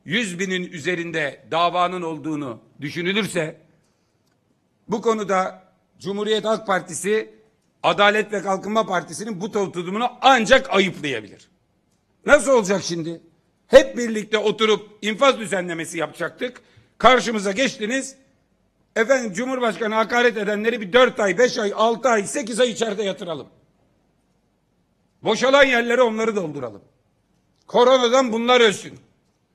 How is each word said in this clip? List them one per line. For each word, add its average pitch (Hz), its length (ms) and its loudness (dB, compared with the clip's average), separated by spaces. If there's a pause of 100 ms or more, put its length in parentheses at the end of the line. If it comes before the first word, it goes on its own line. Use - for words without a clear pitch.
yüz 180 340 -4
binin 180 340 -6
üzerinde 165 760 -6
davanın 175 520 0
olduğunu 147 580 -8 (200)
düşünülürse, 170 800 -4 (1300)
bu 208 140 -4
konuda 202 600 -2 (360)
Cumhuriyet 208 460 -4
Halk 220 220 -2
Partisi, 190 760 -4 (400)
Adalet 208 500 2
ve 196 100 -4
Kalkınma 196 440 -2
Partisi'nin 175 540 -6
bu 214 120 -8
tutumunu 196 580 -4 (100)
ancak 254 500 4
ayıplayabilir. 143 800 -2 (800)
Nasıl 262 260 4
olacak 196 300 2
şimdi? 165 380 -8 (460)
Hep 269 300 6
birlikte 220 420 -4
oturup 208 640 -2
infaz 214 360 2
düzenlemesi 175 600 -6
yapacaktık. 160 600 -8 (380)
Karşımıza 220 540 4
geçtiniz. 240 640 -4 (800)
Efendim, 226 360 0
Cumhurbaşkanı 233 600 -4
hakaret 233 420 2
edenleri 214 440 -2
bir 190 120 -10
dört 247 280 4
ay, 196 180 0
beş 247 200 2
ay, 202 180 -2
altı 233 320 2
ay, 220 140 2
sekiz 220 380 -4
ay 254 100 2
içeride 185 320 -4
yatıralım. 180 460 -8 (1700)
Boşalan 254 420 4
yerlere 240 380 2
onları 220 340 0
dolduralım. 139 460 -8 (840)
Koronadan 247 680 4
bunlar 240 280 4
ölsün. 202 380 0 (560)